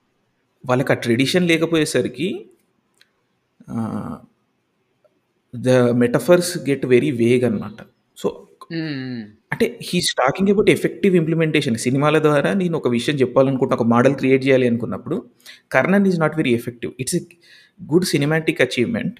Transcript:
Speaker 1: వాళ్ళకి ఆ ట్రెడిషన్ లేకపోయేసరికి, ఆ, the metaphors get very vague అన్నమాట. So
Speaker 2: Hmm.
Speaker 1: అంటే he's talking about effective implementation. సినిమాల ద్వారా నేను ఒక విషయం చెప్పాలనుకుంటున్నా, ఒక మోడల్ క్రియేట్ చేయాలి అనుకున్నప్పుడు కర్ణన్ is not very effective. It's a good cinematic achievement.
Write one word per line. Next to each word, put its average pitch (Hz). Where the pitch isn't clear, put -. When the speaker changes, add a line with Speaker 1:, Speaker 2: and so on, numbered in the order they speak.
Speaker 1:
వాళ్ళకి 127
ఆ 127
ట్రెడిషన్ 135
లేకపోయేసరికి, 160
ఆ, 123
the 127
metaphors 139
get 135
very 127
vague 120
అన్నమాట. 104
So -
Speaker 2:
Hmm. 139
Speaker 1:
అంటే -
he's -
talking 139
about 202
effective 180
implementation. 156
సినిమాల 143
ద్వారా 151
నేను 180
ఒక 131
విషయం 120
చెప్పాలనుకుంటున్నా, 131
ఒక 123
మోడల్ 117
క్రియేట్ 131
చేయాలి 127
అనుకున్నప్పుడు 113
కర్ణన్ 190
is 185
not 160
very 156
effective. 117
It's -
a 175
good 170
cinematic 156
achievement. 117